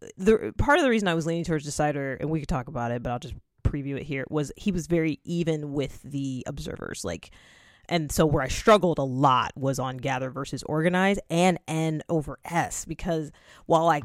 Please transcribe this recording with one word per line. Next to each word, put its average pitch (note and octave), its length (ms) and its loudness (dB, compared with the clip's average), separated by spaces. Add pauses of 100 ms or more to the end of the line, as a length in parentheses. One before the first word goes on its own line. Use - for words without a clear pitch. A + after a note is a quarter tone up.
(180)
the G3 400 2
part D4 220 4
of D#4+ 40 4
the C4+ 60 4
reason A3 180 2
I E3+ 60 2
was E3 140 0
leaning E3+ 160 -2
towards D#3 220 -2
decider, C#3+ 500 -2
and D3 140 -6
we D#3+ 100 0
could - 100 -6
talk C3 200 -4
about A#2+ 220 -4
it, A#2+ 120 -4
but B2+ 80 -4
I'll A#2+ 80 -4
just B2 160 -12 (280)
preview C#3 340 -2
it - 60 -8
here, C#3 260 -6
was D3+ 260 -2
he - 160 -2
was E3 160 -4
very D#3+ 380 0
even D#3+ 480 -2
with C#3 280 -4
the C3+ 460 -6
observers, - 560 -10
like. - 260 -8 (600)
And D#3+ 220 0
so F3+ 140 4
where D3 180 2
I C3 60 -4
struggled F#3 500 4
a C#3 40 0
lot B2+ 520 4
was C3+ 240 -2
on C3 160 -4
gather C3 340 -4
versus C3+ 340 -8
organize F3+ 560 2 (100)
and F3 280 4 (120)
N D#3+ 400 -2
over D3+ 340 -2
S, E3 400 -2
because D#3+ 480 -4 (340)
while E3 220 4
I D3+ 180 4